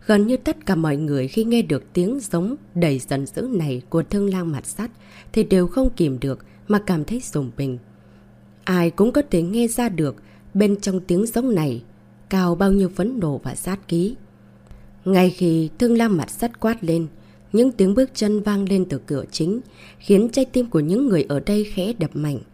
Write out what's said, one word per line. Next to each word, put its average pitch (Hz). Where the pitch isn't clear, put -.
Gần 208
như 254
tất 311
cả 196
mọi 156
người 143
khi 220
nghe 233
được 151
tiếng 208
giống 202
đầy 151
giận 139
dữ 170
này 160
của 165
Thương 202
Lang 180
Mặt 135
Sắt -
thì 220
đều 180
không 262
kìm 135
được 131
mà 208
cảm 175
thấy 226
rùng 135
mình. 131
Ai 175
cũng 190
có 285
thể 170
nghe 220
ra 233
được 160
bên 202
trong 185
tiếng 185
giống 233
này 135
cao 180
bao 196
nhiêu 196
phẫn 233
nộ 151
và 127
sát 196
khí. 180
Ngay 185
khi 165
Thương 233
Lang 226
Mặt 139
Sắt -
quát 226
lên, 165
những 240
tiếng 196
bước 262
chân 208
vang 202
lên 190
từ 139
cửa 143
chính, 185
khiến 202
trái 262
tim 247
của 165
những 196
người 165
ở 143
đây 208
khẽ 202
đập 156
mạnh. 147